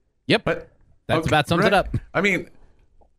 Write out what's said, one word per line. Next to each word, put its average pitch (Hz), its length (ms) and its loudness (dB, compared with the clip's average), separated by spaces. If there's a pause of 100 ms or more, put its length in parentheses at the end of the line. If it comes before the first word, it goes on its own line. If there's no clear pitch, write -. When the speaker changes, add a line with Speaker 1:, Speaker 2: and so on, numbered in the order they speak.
(280)
Speaker 1:
Yep. 208 180 2
Speaker 2:
But, - 240 -4 (380)
Speaker 1:
That's 156 120 2
Speaker 2:
okay, 160 80 -2
Speaker 1:
about 151 220 2
sums 170 140 2
Speaker 2:
right. 214 40 4
Speaker 1:
it 214 60 2
up. 180 200 0 (200)
Speaker 2:
I 160 80 -2
mean, 196 260 -2 (720)